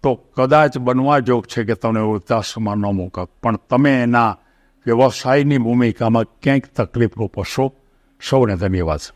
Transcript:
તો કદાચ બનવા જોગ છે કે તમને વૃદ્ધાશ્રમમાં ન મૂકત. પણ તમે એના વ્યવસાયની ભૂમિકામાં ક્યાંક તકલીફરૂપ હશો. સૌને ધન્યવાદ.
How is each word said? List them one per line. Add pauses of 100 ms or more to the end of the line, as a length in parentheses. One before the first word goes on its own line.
તો (180)
કદાચ
બનવા
જોગ
છે
કે
તમને
વૃદ્ધાશ્રમમાં
ન
મૂકત. (120)
પણ (120)
તમે (100)
એના (480)
વ્યવસાયની
ભૂમિકામાં (100)
ક્યાંક (100)
તકલીફરૂપ
હશો. (560)
સૌને
ધન્યવાદ. (120)